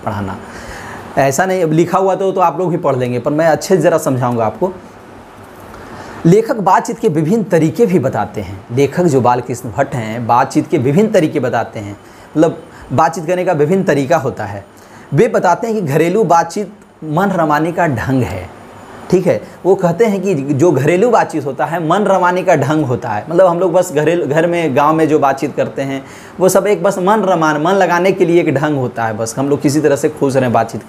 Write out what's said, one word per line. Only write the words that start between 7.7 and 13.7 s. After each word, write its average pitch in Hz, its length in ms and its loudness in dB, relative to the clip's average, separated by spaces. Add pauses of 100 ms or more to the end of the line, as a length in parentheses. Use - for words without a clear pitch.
भी 180 120 2
बताते 113 420 -2
हैं। 95 320 -12
लेखक 139 300 0
जो 139 180 4
बालकृष्ण 123 560 0
भट्ट 139 180 -2
हैं, 117 320 -6
बातचीत 131 420 2
के 170 100 0
विभिन्न 143 320 2
तरीके 165 300 0
बताते 120 400 -4
हैं, 101 160 -10 (400)
मतलब 160 260 0 (300)
बातचीत 160 340 0
करने 180 180 -2
का 180 80 0
विभिन्न 165 320 2